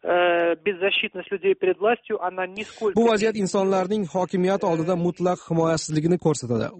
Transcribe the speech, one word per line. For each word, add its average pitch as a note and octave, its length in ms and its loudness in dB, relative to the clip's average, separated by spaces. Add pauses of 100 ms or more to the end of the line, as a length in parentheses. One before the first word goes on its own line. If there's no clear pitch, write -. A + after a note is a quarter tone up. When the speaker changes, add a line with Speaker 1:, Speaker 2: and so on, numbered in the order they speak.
Speaker 1:
э, E3+ 540 2
беззащитность F3+ 720 -4
людей F#3+ 240 0
перед F#3 240 0
властью, G#3+ 420 0
она F#3 240 -4
нисколько G3 540 -4
Speaker 2:
Bu A#3 60 6
Speaker 1:
не A#3 40 6
Speaker 2:
vaziyat G#3+ 280 2
insonlarning G3 680 0
hokimiyat F#3 600 0
oldida E3+ 320 0
mutlaq F3 500 0
himoyasizligini E3 720 0
ko'rsatadi. A#2+ 480 0 (140)